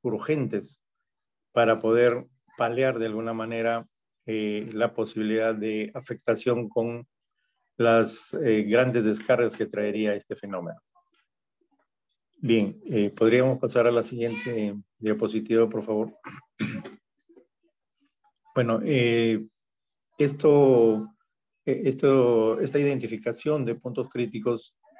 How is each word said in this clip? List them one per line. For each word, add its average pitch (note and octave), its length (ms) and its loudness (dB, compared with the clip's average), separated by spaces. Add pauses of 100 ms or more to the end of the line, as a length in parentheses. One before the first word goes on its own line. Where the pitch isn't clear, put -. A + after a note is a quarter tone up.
urgentes A2 800 -4 (720)
para A2+ 300 2
poder A#2+ 480 2 (280)
paliar A#2+ 440 -2
de A2+ 60 -2
alguna A2 260 -6
manera, A2+ 560 -4 (380)
eh, G#2+ 460 -4
la A2 220 -2
posibilidad A2 600 -2
de G#2+ 400 -6
afectación A#2 720 -4
con A#2 400 -6 (680)
las, A2+ 580 2
eh, A2+ 280 2
grandes A#2 420 2
descargas A2 520 0
que G#2+ 100 -4
traería G#2 480 -2
este G2+ 220 -10
fenómeno. F2+ 440 -10 (1600)
Bien, A2+ 460 0
eh, G#2 260 0
¿podríamos B2+ 480 2
pasar A#2+ 280 0
a A#2+ 40 4
la A#2 120 2
siguiente A2+ 720 -6 (220)
diapositiva, A2 720 0
por A2 160 -6
favor? A2 340 -4 (400)
<clears throat> - 440 -10 (1500)
Bueno, A2+ 280 0
eh, A#2 640 2 (720)
esto, C3+ 960 4 (520)
eh, C#3 180 -2
esto, B2 760 4
esta C#3+ 200 -2
identificación B2+ 880 -2
de A#2 80 -2
puntos B2 340 -8
críticos, A#2 640 -6 (260)